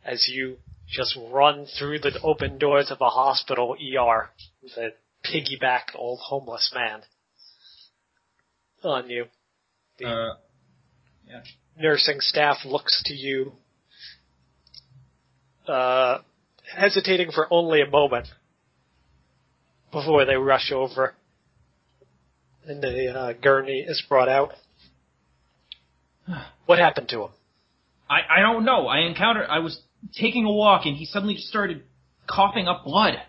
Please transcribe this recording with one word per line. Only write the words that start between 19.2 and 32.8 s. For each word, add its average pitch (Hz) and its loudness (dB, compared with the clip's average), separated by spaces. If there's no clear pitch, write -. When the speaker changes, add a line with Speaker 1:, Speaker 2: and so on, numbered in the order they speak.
Speaker 1:
before 147 4
they 135 2
rush 135 2
over. 131 -2
And 143 -12
the, 127 -4
uh, 127 -6
gurney 135 2
is - -8
brought 131 4
out. 139 2
<sighs> 180 -10
What 170 6
happened 147 2
to 110 -6
him? - -12
Speaker 2:
I, 147 2
I 190 6
don't 226 2
know. 220 2
I 131 0
encountered, 208 0
I 151 0
was 165 -8
taking 226 0
a 214 0
walk 208 4
and 143 -2
he 156 -12
suddenly 202 -4
just - -14
started 190 -4
coughing 196 2
up 175 -2